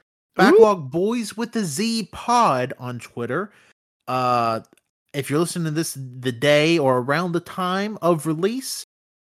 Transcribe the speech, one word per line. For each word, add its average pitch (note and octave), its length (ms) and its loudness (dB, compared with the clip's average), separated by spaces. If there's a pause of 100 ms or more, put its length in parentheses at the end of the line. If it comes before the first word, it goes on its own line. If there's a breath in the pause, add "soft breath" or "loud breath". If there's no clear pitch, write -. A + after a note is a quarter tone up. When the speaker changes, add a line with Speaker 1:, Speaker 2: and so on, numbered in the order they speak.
(400)
Speaker 1:
Ooh. - 40 0
Speaker 2:
Backlog G3+ 480 6
Boys G#3 440 -4
with A#3 200 -8
a A3 80 0
Z G#3 480 -4
Pod D#3+ 680 0
on B2 200 -10
Twitter. C3 520 -8 (560 soft breath)
Uh, A#2+ 540 0 (520)
if C#3 160 -6
you're D3 100 0
listening E3+ 260 -2
to D#3 60 -2
this D#3 260 -4 (220)
the B2+ 120 -2
day D3 480 4
or C3 200 4
around D#3+ 340 0
the E3+ 80 -2
time F#3+ 600 -6
of E3 240 2
release, G3 600 -4 (520)